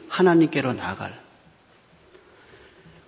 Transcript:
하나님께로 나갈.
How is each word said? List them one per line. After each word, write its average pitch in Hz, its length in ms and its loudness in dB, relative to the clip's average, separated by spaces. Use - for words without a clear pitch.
하나님께로 160 640 2
나갈. 101 440 -10